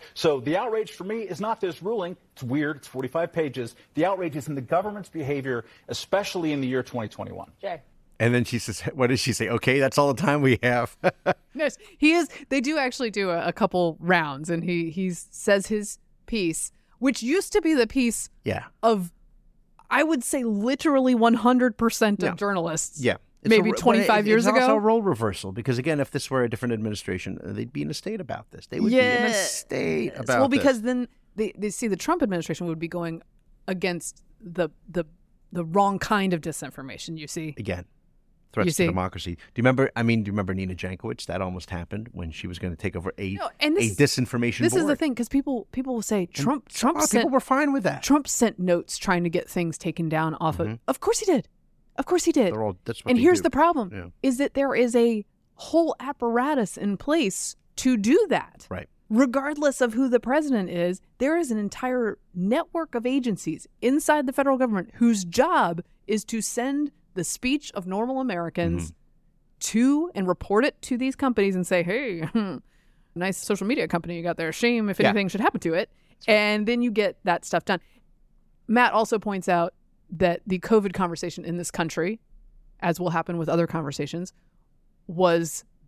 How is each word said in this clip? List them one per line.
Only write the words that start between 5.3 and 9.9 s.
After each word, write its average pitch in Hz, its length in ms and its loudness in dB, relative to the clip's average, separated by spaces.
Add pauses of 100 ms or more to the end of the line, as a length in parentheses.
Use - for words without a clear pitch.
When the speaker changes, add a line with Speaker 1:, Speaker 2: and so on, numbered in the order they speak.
Speaker 1:
especially 170 640 -2
in 139 80 -2
the 131 60 -2
year 127 140 0
twenty 117 280 -6
twenty-one. 98 420 -12 (100)
Speaker 2:
Jay. 185 200 -8 (380)
Speaker 3:
And 117 140 4
then 123 120 4
she - 120 -6
says, 107 220 -6 (160)
what 127 160 2
does 131 80 2
she - 120 0
say? 110 160 0
"Okay, 120 320 2
that's 135 200 2